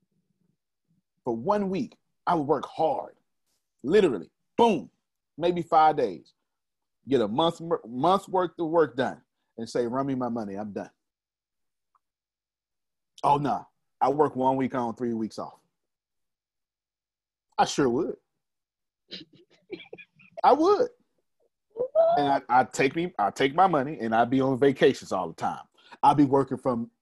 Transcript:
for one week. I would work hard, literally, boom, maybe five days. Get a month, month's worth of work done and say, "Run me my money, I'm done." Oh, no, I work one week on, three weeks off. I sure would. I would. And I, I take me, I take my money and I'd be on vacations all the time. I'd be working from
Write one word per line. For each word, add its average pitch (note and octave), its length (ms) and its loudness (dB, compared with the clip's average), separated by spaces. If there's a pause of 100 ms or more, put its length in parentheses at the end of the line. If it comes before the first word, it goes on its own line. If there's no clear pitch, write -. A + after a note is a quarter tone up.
(1200)
for A#2+ 120 -4
one F#3+ 340 -2
week. D#3+ 260 -6 (300)
I E3+ 100 0
would C#3+ 120 -2
work C#3 180 -2
hard, - 480 -4 (680)
literally, D3 460 2 (280)
boom, G#3+ 320 2 (480)
maybe F3 240 -2
five D#3 360 4
days. G2 360 -6 (760)
Get B2 140 2
a G#2+ 60 0
month, D#3+ 340 0 (260)
month's D#3+ 400 0
worth F3+ 320 -2
of E3+ 80 -4
work D#3 300 2
done A2+ 240 -4 (360)
and A2+ 120 -10
say, B2 180 -2
"Run C3 180 -4
me C3+ 100 -4
my B2 140 -6
money, G#2+ 260 -8
I'm G#2 180 -10
done." F#2+ 160 -10 (2250)
Oh, D3 140 4
no, B2+ 280 -2 (360)
I B2 80 2
work C#3+ 260 2
one C3 220 0
week C3 180 -4
on, A#2+ 200 -4
three A#2+ 180 -4
weeks A2 260 -8
off. F2 200 -14 (2000)
I G3+ 80 4
sure C#3 240 0
would. E3 260 -2 (2250)
I A3 100 8
would. E4 360 2 (1300)
And C#3+ 100 0
I, C#3 220 0
I B2 160 4
take C#3 300 -2
me, F3 220 -4
I G2+ 140 0
take C#3 240 0
my F3+ 120 6
money D3+ 320 0
and A2+ 140 -2
I'd A#2+ 160 2
be C3+ 120 2
on C3 180 0
vacations C3+ 520 2
all F#2 180 -4
the D#2+ 40 -14
time. F2 300 -8 (400)
I'd C#3 140 4
be D3 80 6
working C3+ 320 0
from A#2+ 340 -4 (100)